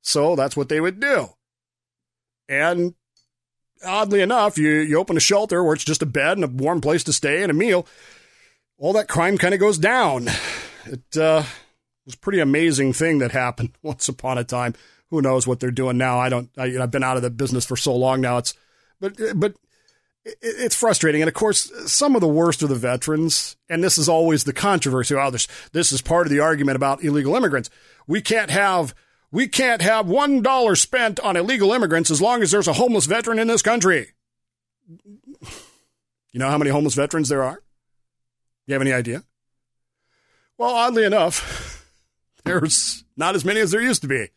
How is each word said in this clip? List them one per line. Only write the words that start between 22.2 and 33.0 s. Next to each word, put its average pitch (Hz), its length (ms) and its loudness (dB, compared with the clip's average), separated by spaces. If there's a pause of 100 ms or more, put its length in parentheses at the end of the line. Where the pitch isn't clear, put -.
the 170 60 4
worst 160 360 2
are 147 40 -2
the 135 80 0
veterans. 151 800 -2 (140)
And 170 140 -2
this 185 140 2
is 156 120 0
always 160 340 2
the 139 100 -4
controversy. 143 600 -2
"Oh, 139 160 0
this, 123 160 -4 (260)
this 160 180 0
is 135 100 -4
part 170 260 0
of 143 40 0
the 143 80 2
argument 147 360 2
about 135 280 -2
illegal 147 320 0
immigrants. 151 340 -2 (380)
We 202 140 -2
can't 214 300 -2
have, 185 420 0 (380)
we 233 160 0
can't 240 340 0
have 214 260 2
one 269 340 2
dollar 240 340 4
spent 226 440 0
on 196 160 -2
illegal 202 380 2
immigrants 165 380 0
as 151 100 0
long 233 200 2
as 175 100 0
there's 196 160 2
a 156 60 0
homeless 220 320 2